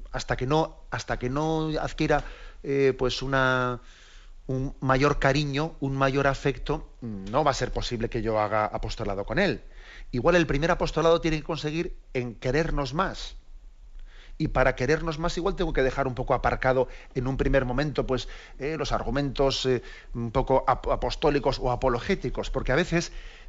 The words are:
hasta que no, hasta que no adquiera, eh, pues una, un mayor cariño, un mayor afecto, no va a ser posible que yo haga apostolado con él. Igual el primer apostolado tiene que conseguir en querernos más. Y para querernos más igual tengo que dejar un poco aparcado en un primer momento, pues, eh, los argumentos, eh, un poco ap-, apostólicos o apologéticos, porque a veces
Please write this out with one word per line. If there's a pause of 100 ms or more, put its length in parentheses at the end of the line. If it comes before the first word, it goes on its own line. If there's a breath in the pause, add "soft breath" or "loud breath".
(100)
hasta
que
no,
hasta
que
no (100)
adquiera, (380 loud breath)
eh,
pues
una, (640 loud breath)
un
mayor
cariño,
un
mayor
afecto, (140)
no
va
a
ser
posible
que
yo
haga
apostolado
con
él. (480 loud breath)
Igual
el
primer
apostolado
tiene
que
conseguir (200)
en
querernos
más. (1040 soft breath)
Y
para
querernos
más
igual
tengo
que
dejar
un
poco
aparcado (260 loud breath)
en
un
primer
momento,
pues, (300 loud breath)
eh,
los
argumentos,
eh, (320 loud breath)
un
poco
ap-,
apostólicos
o
apologéticos,
porque
a
veces (360 loud breath)